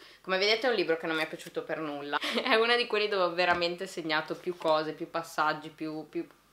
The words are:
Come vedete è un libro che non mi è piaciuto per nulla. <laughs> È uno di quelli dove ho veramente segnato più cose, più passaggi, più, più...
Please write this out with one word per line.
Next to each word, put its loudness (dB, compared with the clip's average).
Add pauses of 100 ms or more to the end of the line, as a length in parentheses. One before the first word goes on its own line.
(200)
Come -2
vedete 2
è 4
un 2
libro 2
che -6
non 0
mi 0
è -2
piaciuto -8
per -6
nulla. -4
<laughs> 0
È 4
uno 4
di 2
quelli 2
dove 2
ho 2
veramente 2
segnato -2
più -6
cose, 2
più -10
passaggi, -2
più, -10
più... -6 (260)